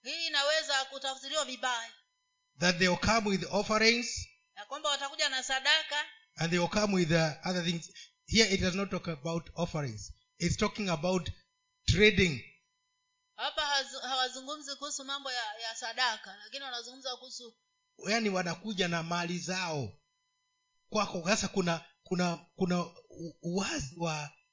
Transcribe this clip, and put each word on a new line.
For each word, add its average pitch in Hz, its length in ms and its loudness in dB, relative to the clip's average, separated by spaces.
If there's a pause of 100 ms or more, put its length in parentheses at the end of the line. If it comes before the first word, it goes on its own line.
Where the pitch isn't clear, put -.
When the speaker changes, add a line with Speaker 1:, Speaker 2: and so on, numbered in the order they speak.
Speaker 1:
Hii 330 240 -6
inaweza 285 580 2
kutafsiriwa 269 600 -4
vibaya. 240 460 -4 (680)
Speaker 2:
That 175 200 2
they 180 100 4
will 175 120 4
come 214 300 4
with 175 220 0
offerings 220 760 2 (300)
Speaker 1:
Ya 208 80 -12
kwamba 302 260 -4
watakuja 285 380 -2
na 262 140 -2
sadaka. 285 540 2 (400)
Speaker 2:
and 165 140 -2
they 175 80 4
will 175 120 4
come 202 240 2
with, 170 160 4
uh, 160 220 4 (180)
other 175 140 -2
things. 165 260 -2 (360)
Here 196 280 6
it 185 60 0
does 185 140 2
not 190 160 -2
talk 175 180 -4
about 165 460 -4
offerings. 143 580 -4 (260)
It's 170 180 0
talking 208 320 -2
about 175 420 0 (560)
trading. 180 580 6 (920)
Speaker 1:
Hapa 294 260 -2
hazu-, 269 380 0
hawazungumzi 262 760 -4
kuhusu 285 280 -8
mambo 269 280 -6
ya, 247 100 -4 (260)
ya 226 60 -8
sadaka, 226 680 -4
lakini 277 200 -12
wanazungumza 254 520 -10
kuhusu 247 380 -16 (540)
Speaker 2:
Yaani 220 220 4
wanakuja 180 580 -2
na 170 140 0
mali 175 360 -2
zao 170 540 -4 (1000)
kwako. 196 340 0
Sasa 208 240 2
kuna, 170 360 0 (180)
kuna, 175 340 0 (200)
kuna 180 240 2 (300)
u-, 165 320 -10
uwazi 185 540 -2
wa 156 340 -2 (220)